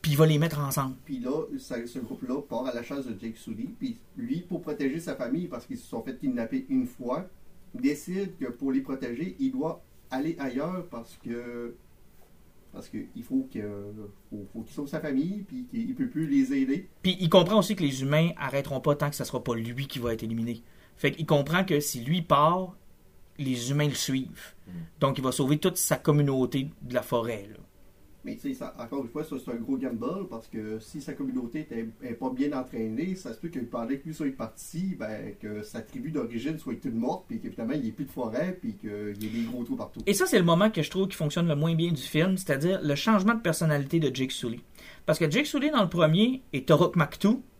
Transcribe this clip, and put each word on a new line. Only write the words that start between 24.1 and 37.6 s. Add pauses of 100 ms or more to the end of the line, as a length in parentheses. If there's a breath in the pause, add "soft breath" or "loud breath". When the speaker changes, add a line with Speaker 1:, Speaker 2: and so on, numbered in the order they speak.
Speaker 3:
Mm. (300 loud breath)
Speaker 1:
Donc
il
va
sauver
toute
sa
communauté (140)
de
la
forêt,
là. (680)
Speaker 2:
Mais
tu
sais,
ça,
encore
une
fois,
ça,
c'est
un
gros
gamble,
parce
que
si
sa
communauté
était, (160)
est
pas
bien
entraînée,
ça
se
peut
que
pendant
que
lui
soit
parti,
ben,
que
sa
tribu
d'origine
soit
toute
morte,
puis
qu'évidemment,